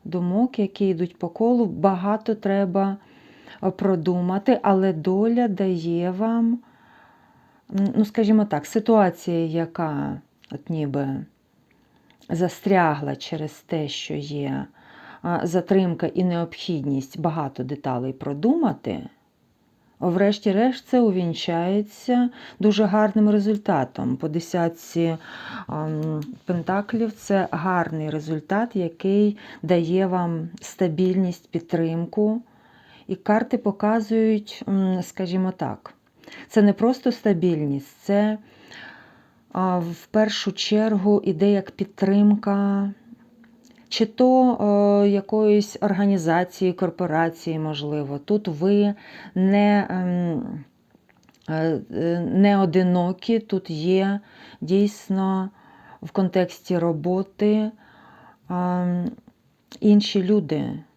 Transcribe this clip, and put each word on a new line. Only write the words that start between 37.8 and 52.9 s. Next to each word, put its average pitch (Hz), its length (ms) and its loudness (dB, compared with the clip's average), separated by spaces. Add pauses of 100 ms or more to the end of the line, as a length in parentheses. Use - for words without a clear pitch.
це, 208 360 0 (1120)
а, 185 280 0
в 170 320 -8
першу 214 400 0
чергу 208 760 2
іде 196 260 2
як 190 200 0
підтримка 202 1160 2 (1000)
чи - 160 0
то, 254 520 4 (460)
е, 202 60 6
якоїсь 208 720 2
організації, 185 920 2
корпорації, 165 880 -2
можливо. 147 600 -6
Тут 208 280 -2
ви 202 460 2 (420)
не, 202 540 4
ем, 180 760 -4 (840)
е, 160 320 -2 (140)
е, 170 240 -2
не 196 380 4
одинокі, 180 840 2